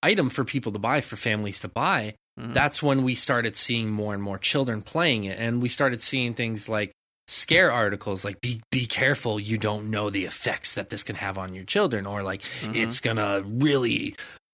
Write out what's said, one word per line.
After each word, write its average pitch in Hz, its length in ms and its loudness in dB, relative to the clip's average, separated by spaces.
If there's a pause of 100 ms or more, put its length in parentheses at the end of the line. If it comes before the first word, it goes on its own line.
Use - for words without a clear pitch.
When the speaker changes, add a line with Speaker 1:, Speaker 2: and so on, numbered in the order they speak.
Speaker 1:
item 175 280 4
for 131 140 -2
people 117 280 -4
to 104 60 -6
buy, 123 220 0
for - 160 -8
families 107 440 -2
to 107 80 -6
buy, 123 460 -2 (240)
Speaker 2:
Mm-hmm. 117 140 -8
Speaker 1:
that's 139 300 2
when 139 200 4
we 127 120 2
started 120 420 2
seeing 113 340 2
more 104 240 -2
and 98 80 -4
more 98 160 -4
children 123 440 0
playing 143 420 2
it. 98 140 -4
And 117 220 0
we 123 80 2
started 123 320 2
seeing 123 320 0
things 113 360 -4
like 107 240 -2 (360)
scare 170 420 6
articles, 104 540 0
like, 98 160 -8
"Be, 120 300 -4
be 127 160 2
careful, 127 520 2
you 107 200 0
don't 107 320 -2
know 104 200 -2
the 98 140 0
effects - 500 -2
that 101 160 -6
this 104 120 -2
can 104 140 -6
have 98 220 -6
on 92 160 -8
your 95 100 -12
children," 123 420 2
or, 101 160 -4
like, 95 200 -4
Speaker 2:
Mm-hmm. - 340 -8
Speaker 1:
"It's 113 240 0
gonna 104 440 0
really 127 720 0 (380)